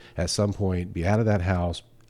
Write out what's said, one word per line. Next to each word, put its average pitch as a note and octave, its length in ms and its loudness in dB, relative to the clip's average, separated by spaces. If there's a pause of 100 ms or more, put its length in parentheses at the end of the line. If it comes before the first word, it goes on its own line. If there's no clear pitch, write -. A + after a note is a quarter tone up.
(160)
at F2 140 -2
some G#2 240 0
point F#2 400 -2
be E2+ 120 -2
out G#2 140 2
of A#2 60 2
that G#2 160 2
house, F2 400 0 (280)